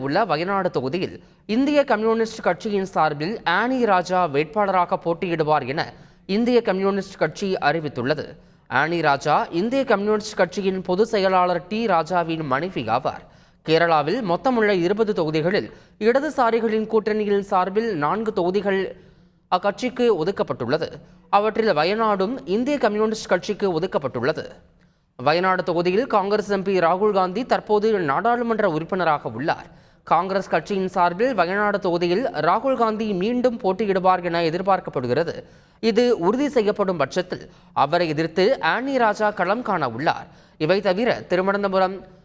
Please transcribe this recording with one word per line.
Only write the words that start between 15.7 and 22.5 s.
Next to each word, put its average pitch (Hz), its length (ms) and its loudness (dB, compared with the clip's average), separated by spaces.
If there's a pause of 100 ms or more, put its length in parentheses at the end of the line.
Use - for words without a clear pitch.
இடதுசாரிகளின் 226 880 0
கூட்டணியின் 214 680 0
சார்பில் 196 420 0
நான்கு 180 380 -2
தொகுதிகள் 190 480 0 (760)
அக்கட்சிக்கு 240 520 -2 (120)
ஒதுக்கப்பட்டுள்ளது. 165 720 -2 (380)
அவற்றில் 214 520 2
வயநாடும் 208 640 0
இந்திய 240 340 0